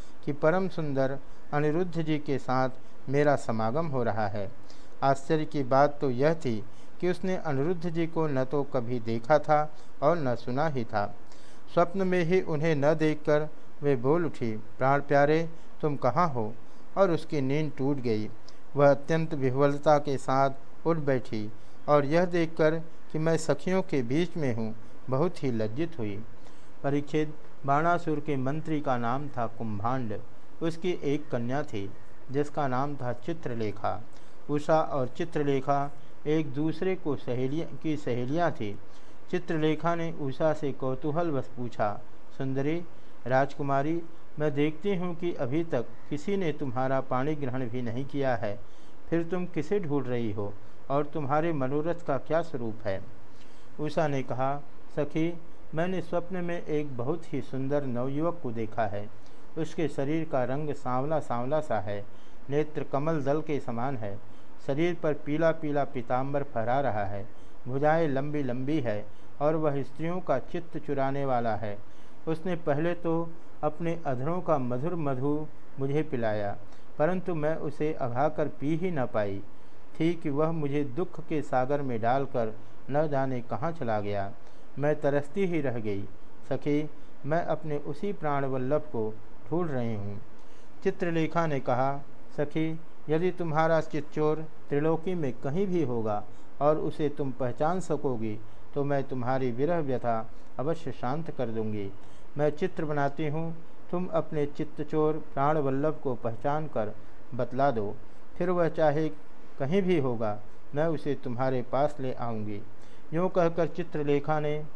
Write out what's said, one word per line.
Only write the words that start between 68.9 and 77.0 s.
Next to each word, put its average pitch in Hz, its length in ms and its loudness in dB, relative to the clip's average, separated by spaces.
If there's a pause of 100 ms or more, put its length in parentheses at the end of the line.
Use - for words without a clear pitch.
और 151 140 2
वह 147 280 0
स्त्रियों 165 380 -2
का 151 180 0
चित्त 170 400 -2
चुराने 139 460 0
वाला 117 320 2
है। 101 220 -2 (500)
उसने 165 280 -2
पहले 165 380 0
तो 165 360 0 (340)
अपने 165 420 0
अधरों 143 340 0
का 165 180 2
मधुर 127 360 0
मधु 147 520 0 (340)
मुझे 139 220 0
पिलाया, 110 540 0 (420)
परंतु 180 360 0